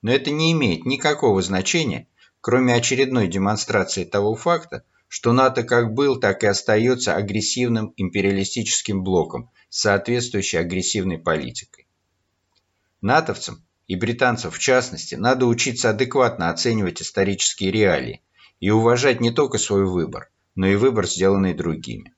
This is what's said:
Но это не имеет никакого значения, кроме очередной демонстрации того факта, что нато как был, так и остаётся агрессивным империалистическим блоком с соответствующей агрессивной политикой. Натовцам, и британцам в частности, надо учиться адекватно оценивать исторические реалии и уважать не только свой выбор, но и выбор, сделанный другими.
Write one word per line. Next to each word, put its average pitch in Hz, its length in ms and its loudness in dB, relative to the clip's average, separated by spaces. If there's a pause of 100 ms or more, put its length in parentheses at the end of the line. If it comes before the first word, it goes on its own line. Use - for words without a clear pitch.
Но 110 100 0
это 135 180 2
не 160 220 2
имеет 120 320 0
никакого 135 560 2
значения, 95 680 -2 (340)
кроме 123 320 2
очередной 123 540 2
демонстрации 98 760 -2
того 101 300 0
факта, 160 480 -4 (260)
что - 240 0
нато 127 300 4
как 117 320 2
был, 135 240 2
так 98 240 0
и 107 60 4
остаётся 110 680 2
агрессивным 107 840 -2
империалистическим 98 1080 -2
блоком 87 440 0 (200)
с - 140 -8
соответствующей 107 760 0
агрессивной 90 600 -2
политикой. - 680 -6 (1120)
Натовцам, 127 600 -2 (240)
и 92 80 -4
британцам 117 560 0
в - 80 -12
частности, 123 560 0
надо 127 320 2
учиться 120 440 0
адекватно 110 600 0
оценивать 101 500 -2
исторические 98 680 -2
реалии 90 520 0 (360)
и 98 120 -2
уважать 120 500 4
не 117 100 2
только 123 280 0
свой 98 280 0
выбор, 90 440 -4 (260)
но 92 100 0
и 98 80 4
выбор, 110 320 2
сделанный 95 480 2
другими. 78 640 -8